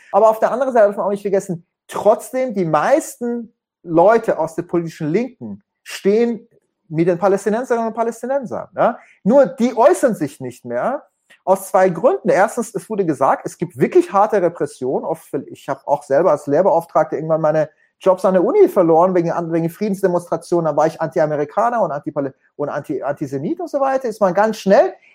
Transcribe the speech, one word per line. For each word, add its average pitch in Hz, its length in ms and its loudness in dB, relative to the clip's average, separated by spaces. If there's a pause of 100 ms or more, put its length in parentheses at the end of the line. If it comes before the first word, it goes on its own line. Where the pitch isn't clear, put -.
(120)
Aber 214 180 4
auf 220 100 -2
der 190 120 2
anderen 262 220 -2
Seite 220 140 6
darf 208 100 -2
man 190 80 -4
auch 196 60 -2
nicht 202 100 -6
vergessen, 190 440 -4 (220)
trotzdem 233 680 0
die 196 120 -2
meisten 240 880 -2 (300)
Leute 175 540 2
aus 156 180 -6
der 165 80 -6
politischen 170 440 -6
Linken 202 560 -6 (180)
stehen 220 680 -2 (400)
mit 165 180 0
den 175 100 0
Palästinenserinnen 220 680 -2
und 220 80 -8
Palästinensern. 233 800 -6
Ja? 202 240 0 (240)
Nur 247 240 6
die 240 280 -2
äußern 240 380 4
sich 156 280 -6
nicht 123 220 -12
mehr 143 440 -6 (360)
aus 190 260 0
zwei 190 200 4
Gründen. 214 400 0
Erstens, 196 460 0
es 185 120 -10
wurde 202 160 -4
gesagt, 160 440 0
es - 100 -12
gibt 165 220 -8
wirklich 285 340 2
harte 208 280 2
Repression. 165 640 -4
Oft, - 300 -8 (140)
ich - 220 -16
habe - 180 -8
auch 143 160 -2
selber 156 280 2
als 147 140 -2
Lehrbeauftragter 160 680 0
irgendwann 160 260 -2
meine 156 280 0 (300)
Jobs 185 260 2
an 185 80 4
der 185 100 4
Uni 370 240 4
verloren 175 480 4
wegen 170 160 0
an-, 170 220 -4
wegen 165 160 -2
Friedensdemonstrationen. 175 960 -2
Da 151 100 -2
war 151 100 4
ich 160 160 -4
Anti-Amerikaner 156 800 -2
und 170 100 -2
Anti-Pal-, 143 420 -6 (240)
und 143 120 -6
Anti-, 139 320 -6
Antisemit 143 580 -6
und 339 100 -8
so 285 100 -4
weiter. 269 280 -2
Ist 214 140 -6
man 190 120 0
ganz 214 240 0
schnell. 277 360 4 (220)